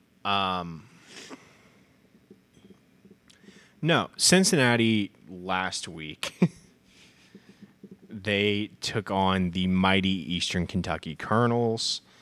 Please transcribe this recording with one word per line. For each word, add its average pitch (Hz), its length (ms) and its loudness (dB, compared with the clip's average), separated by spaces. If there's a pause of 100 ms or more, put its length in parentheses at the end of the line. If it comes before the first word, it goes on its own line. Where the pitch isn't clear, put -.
(240)
Um, 92 600 -2 (3000)
no, 151 340 2
Cincinnati 120 960 4 (180)
last 92 600 -6
week, 80 500 -12
<laughs> - 1700 -10
they 104 600 0 (100)
took - 300 -6
on 95 400 2
the 92 160 0
mighty 92 680 2
Eastern 87 340 -2
Kentucky 82 480 -6
Colonels. 117 840 -2 (200)